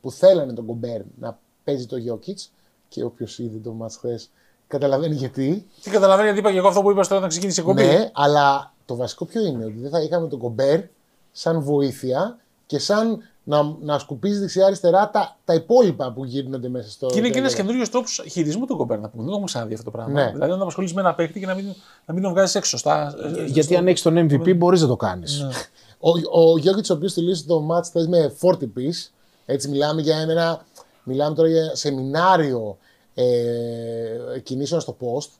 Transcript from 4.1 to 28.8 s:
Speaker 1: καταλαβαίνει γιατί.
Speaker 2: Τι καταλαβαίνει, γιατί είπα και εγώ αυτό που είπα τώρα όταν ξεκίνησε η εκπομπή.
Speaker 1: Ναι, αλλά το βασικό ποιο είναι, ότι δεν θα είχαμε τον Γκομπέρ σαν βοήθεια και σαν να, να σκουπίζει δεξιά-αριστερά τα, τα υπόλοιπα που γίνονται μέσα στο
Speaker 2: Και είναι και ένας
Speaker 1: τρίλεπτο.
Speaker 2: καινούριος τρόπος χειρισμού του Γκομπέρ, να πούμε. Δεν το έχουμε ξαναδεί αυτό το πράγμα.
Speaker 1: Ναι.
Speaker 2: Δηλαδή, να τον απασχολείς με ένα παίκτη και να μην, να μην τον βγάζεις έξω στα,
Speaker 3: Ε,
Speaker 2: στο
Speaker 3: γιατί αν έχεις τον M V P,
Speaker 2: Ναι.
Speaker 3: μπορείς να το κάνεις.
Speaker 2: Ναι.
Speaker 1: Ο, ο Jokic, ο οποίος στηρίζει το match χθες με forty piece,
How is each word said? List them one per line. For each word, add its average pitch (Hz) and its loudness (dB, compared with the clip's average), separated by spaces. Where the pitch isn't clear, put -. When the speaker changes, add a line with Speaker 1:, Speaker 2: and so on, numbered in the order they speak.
Speaker 1:
καταλαβαίνει 143 0
γιατί. 135 -4
Speaker 2:
Τι - -12
καταλαβαίνει, 196 6
γιατί 208 2
είπα 202 2
και 190 2
εγώ 185 4
αυτό 196 4
που 202 4
είπα 196 4
τώρα 190 2
όταν 185 0
ξεκίνησε 175 -4
η - -6
εκπομπή. - 4
Speaker 1:
Ναι, 165 6
αλλά 143 4
το 123 -8
βασικό 123 -6
ποιο 220 -2
είναι, 120 -4
ότι 110 -10
δεν 135 -10
θα 160 0
είχαμε 165 -2
τον 139 -8
Γκομπέρ 135 2
σαν 165 -2
βοήθεια 143 -2
και 147 -4
σαν 214 0
να, 147 0
να 147 -4
σκουπίζει 202 -4
δεξιά-αριστερά 190 2
τα, - -4
τα 175 0
υπόλοιπα 165 2
που 131 -10
γίνονται 127 -6
μέσα 120 -8
στο - -10
Speaker 2:
Και 127 0
είναι 233 2
και 220 0
ένας 262 0
Speaker 1:
τρίλεπτο. 220 -4
Speaker 2:
καινούριος 226 -2
τρόπος - -4
χειρισμού 170 -2
του 262 -4
Γκομπέρ, 120 -2
να 107 -10
πούμε. 120 -16
Δεν - -6
το 170 -4
έχουμε 202 -4
ξαναδεί 113 -8
αυτό 110 -12
το 104 -10
πράγμα. 113 -8
Speaker 1:
Ναι. 143 2
Speaker 2:
Δηλαδή, 139 -10
να - 0
τον 190 -4
απασχολείς 180 -6
με 196 -4
ένα 175 2
παίκτη 170 -4
και 190 -8
να 185 -4
μην, 196 -8
να 160 -8
μην 185 -4
τον 190 -2
βγάζεις 185 2
έξω - -2
στα, 147 -2
Speaker 3:
Ε, 151 -6
Speaker 2:
στο 147 -6
Speaker 3:
γιατί 151 2
αν 180 4
έχεις 180 2
τον 160 4
M 160 4
V - 4
P, 151 0
Speaker 2:
Ναι. 185 6
Speaker 3:
μπορείς 175 4
να 151 4
το 120 2
κάνεις. 95 -6
Speaker 2:
Ναι. 139 -6
Speaker 1:
Ο, 160 4
ο 165 8
Jokic, 185 2
ο 185 4
οποίος 170 -2
στηρίζει 170 -2
το 151 -2
match 170 0
χθες 170 -2
με 165 2
forty 175 2
piece, 151 -6